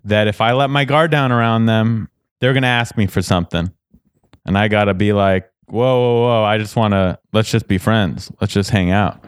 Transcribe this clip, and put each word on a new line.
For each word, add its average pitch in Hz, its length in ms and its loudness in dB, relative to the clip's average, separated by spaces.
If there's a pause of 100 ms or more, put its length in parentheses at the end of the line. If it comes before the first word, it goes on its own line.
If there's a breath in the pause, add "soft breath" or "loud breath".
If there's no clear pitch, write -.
that 104 220 2
if 104 140 -2
I 117 120 2
let 135 160 0
my 143 160 0
guard 151 260 0
down 139 200 2
around 113 360 2
them, 110 420 0 (300)
they're 127 140 2
gonna 131 140 0
ask 120 300 -2
me 104 80 2
for 95 160 -2
something. 87 500 -2 (720)
And 92 120 -2
I 107 120 0
gotta 104 260 2
be 104 180 0
like, 98 360 0 (180)
"Whoa, 123 320 0
whoa, 120 220 0
whoa, 117 220 0
I 107 140 0
just 107 180 -6
wanna, 98 440 0 (120)
let's 110 200 -2
just 113 160 -2
be 95 100 0
friends. 101 540 -2 (100)
Let's 104 120 -4
just 98 180 -2
hang 92 200 0
out." 98 360 -2